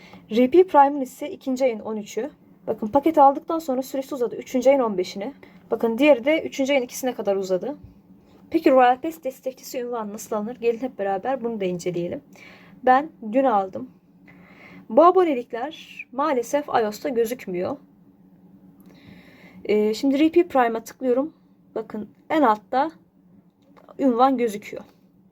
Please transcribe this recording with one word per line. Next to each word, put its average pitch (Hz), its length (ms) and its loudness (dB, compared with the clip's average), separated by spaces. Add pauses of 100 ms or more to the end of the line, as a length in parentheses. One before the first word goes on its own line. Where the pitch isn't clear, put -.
(300)
R 247 200 2
P 359 140 6
Prime'ın 285 360 4
ise 269 300 -10
ikinci 262 340 -4
ayın 226 160 -2
on 208 160 -8
üçü. 214 340 -8 (360)
Bakın 220 200 -4
paketi 285 340 2
aldıktan 285 380 4
sonra 269 240 -4
süresi 269 320 -8
uzadı. 240 220 -4
Üçüncü 254 340 2
ayın 277 100 4
on 214 180 -2
beşine. 196 340 -6 (380)
Bakın 226 280 -2
diğeri 277 260 6
de 311 180 2
üçüncü 269 300 -4
ayın 277 100 2
ikisine 247 320 -6
kadar 202 220 -2
uzadı. 190 400 -4 (760)
Peki 320 200 2
Royal 254 300 6
Pass 330 240 -10
destekçisi 262 540 -10
ünvanı 240 340 -8
nasıl 214 240 -8
alınır? 214 200 -6
Gelin 233 220 -2
hep 254 200 -8
beraber 202 460 -4
bunu 233 160 -6
da 196 40 -2
inceleyelim. 175 580 -4 (600)
Ben 262 280 2 (220)
dün 269 120 4
aldım. 214 460 -2 (1000)
Bu 247 160 6
abonelikler 311 1080 0
maalesef 285 560 -2
ios'ta 214 400 -2
gözükmüyor. 226 680 -4 (1900)
Ee, 214 300 0
şimdi 277 240 0
R 311 100 4
P 339 200 2
Prime'a 233 360 0
tıklıyorum. 262 480 -2 (420)
Bakın 220 360 -10 (200)
en 302 120 2
altta 254 480 0 (1080)
ünvan 262 380 2
gözüküyor. 214 480 -6 (480)